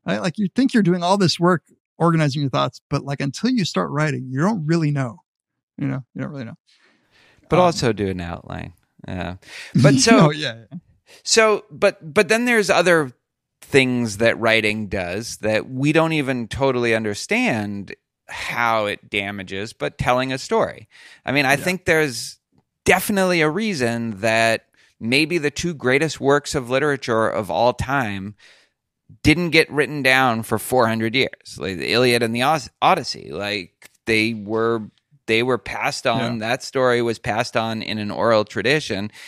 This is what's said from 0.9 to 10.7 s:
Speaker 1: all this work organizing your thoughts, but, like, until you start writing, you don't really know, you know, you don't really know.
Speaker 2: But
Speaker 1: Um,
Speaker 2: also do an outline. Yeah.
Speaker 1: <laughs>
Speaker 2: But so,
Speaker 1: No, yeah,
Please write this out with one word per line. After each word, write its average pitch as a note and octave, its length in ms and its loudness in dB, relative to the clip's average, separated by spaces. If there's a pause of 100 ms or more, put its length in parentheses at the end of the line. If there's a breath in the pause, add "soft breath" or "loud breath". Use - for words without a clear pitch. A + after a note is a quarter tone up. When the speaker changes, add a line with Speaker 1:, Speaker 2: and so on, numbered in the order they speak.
Speaker 1:
all F#3 160 2
this F3+ 200 2
work E3+ 260 2 (340)
organizing D#3+ 420 2
your C#3 100 0
thoughts, C#3 380 -2
but, C#3 160 -4
like, C#3 160 -6
until D3 300 -4
you A3+ 160 0
start F3 240 -4
writing, C#3 400 -2
you C3 100 -4
don't F#3 240 0
really D#3 280 0
know, C3 260 -4 (580)
you C#3+ 120 -4
know, C3+ 140 -4 (120)
you - 80 -10
don't C#3 80 -8
really C#3 140 -12
know. A2+ 120 -14 (920 soft breath)
Speaker 2:
But D#3 80 2
Speaker 1:
Um, F3+ 80 6
Speaker 2:
also C#3+ 260 2
do G2+ 160 -2
an F#2 140 -4
outline. E2+ 500 -10 (340)
Yeah. F2+ 300 -8 (200)
Speaker 1:
<laughs> - 260 0
Speaker 2:
But C#3+ 140 8
so, A3+ 200 6
Speaker 1:
No, E3 140 8
yeah, C3+ 320 -6 (100)